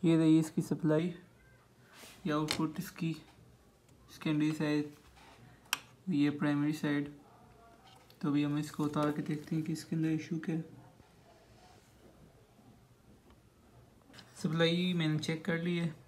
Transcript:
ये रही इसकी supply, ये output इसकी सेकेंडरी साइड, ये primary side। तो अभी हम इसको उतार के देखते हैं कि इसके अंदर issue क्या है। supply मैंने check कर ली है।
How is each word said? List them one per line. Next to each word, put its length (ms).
ये 120
रही 220
इसकी 220
supply, 520
ये 60
output 460
इसकी 320
सेकेंडरी 420
साइड, 420
ये 220
primary 420
side। 380
तो 80
अभी 140
हम 160
इसको 240
उतार 280
के 120
देखते 320
हैं 100
कि 80
इसके 220
अंदर 140
issue 300
क्या 160
है। 80
supply 520
मैंने 240
check 260
कर 180
ली 140
है। 160